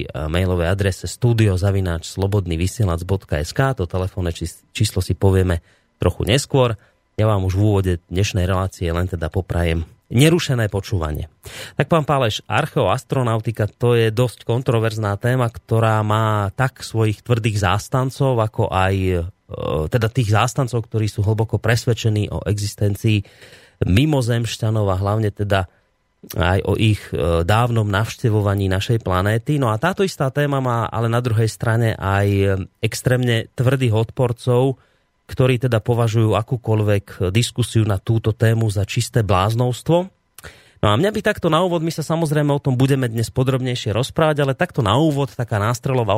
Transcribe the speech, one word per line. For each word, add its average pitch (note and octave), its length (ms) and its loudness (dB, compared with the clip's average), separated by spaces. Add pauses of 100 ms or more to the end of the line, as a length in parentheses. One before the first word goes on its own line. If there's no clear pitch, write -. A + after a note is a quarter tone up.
e, D2+ 240 -8
mailovej F2+ 480 0
adrese F#2+ 320 -4
studio A2 480 2
zavináč F#2 480 0
slobodný F#2+ 560 -2
vysielač F2 480 -2
bodka F#2+ 320 -2
es - 160 -8
ká. C3+ 240 0
To F2 80 -2
telefónne F#2 480 -4
čís-, - 240 -10 (160)
číslo G#2 240 -2
si F#2 160 -2
povieme F#2 480 2 (400)
trochu - 240 0
neskôr. B2 480 2 (400)
Ja G#2+ 160 2
vám F#2+ 160 2
už F#2 80 -2
v G2+ 80 2
úvode G2 300 2 (180)
dnešnej F#2 320 0
relácie F#2 480 -2
len F2+ 160 -2
teda E2 240 -6
poprajem E2+ 560 -2 (260)
nerušené C3 560 2
počúvanie. D#2 560 -4 (480)
Tak, - 160 -4
pán D#3 160 2
Páleš, C3+ 400 -2
archeoastronautika, A#2 1200 -2
to A#2+ 320 0
je A2+ 160 2
dosť B2 320 -2
kontroverzná A2 720 0
téma, B2 320 0
ktorá A2+ 560 0
má G#2+ 480 0
tak - 320 -4
svojich A2 400 -2
tvrdých A2+ 320 0
zástancov, B2+ 800 0
ako A2 320 -2
aj, F#2+ 320 0
e, F#2 160 0 (720)
teda A2+ 240 0
tých A2 160 -2
zástancov, A#2 560 0
ktorí G#2+ 240 -2
sú G2+ 160 -2
hlboko G#2+ 320 0
presvedčení A2 720 0
o D#2+ 160 -6
existencii G#2 800 0 (640)
mimozemšťanov A#2 960 2
a F#2+ 160 0
hlavne G#2 320 0
teda G2 320 0 (720)
aj F2+ 240 2
o - 160 -2
ich, G#2+ 320 0
e, E2+ 320 0
dávnom A2 480 0
navštevovaní G2+ 800 0
našej G2 320 -2
planéty. G#2 560 0
No B2 160 0
a G#2+ 80 -4
táto G3 240 0
istá C#3+ 240 -4
téma C#3+ 320 -2
má A#2+ 320 0
ale A#2 160 -2
na A#2+ 160 0
druhej A2+ 240 0
strane A2+ 480 0
aj, G2 320 2
e, G2 160 2 (400)
extrémne B2 720 0
tvrdých B2+ 400 2
odporcov, B2 800 0 (500)
ktorí C3 340 2
teda A#2 180 2
považujú A2+ 560 2
akúkoľvek G#2 960 0
diskusiu A2+ 560 0
na G2+ 100 0
túto A2 380 -2
tému A2+ 320 2
za G2 160 0
čisté A#2 400 -2
bláznovstvo. A#2+ 880 0 (720)
No - 80 4
a G#2+ 80 2
mňa G#3 160 0
by G#3+ 80 -4
takto G#3 240 -2
na D#3 160 2
úvod, E3+ 160 0
my D#3+ 160 -4
sa D#3+ 80 -6
samozrejme D3 480 0
o C#3+ 80 0
tom C3 160 0
budeme C3 320 2
dnes A2+ 240 -4
podrobnejšie B2 640 -2
rozprávať, D3 480 0
ale C3+ 80 0
takto D3+ 320 -2
na G#2+ 160 4
úvod C#3 320 0
taká A2+ 240 -4
nástrelová A#2 640 0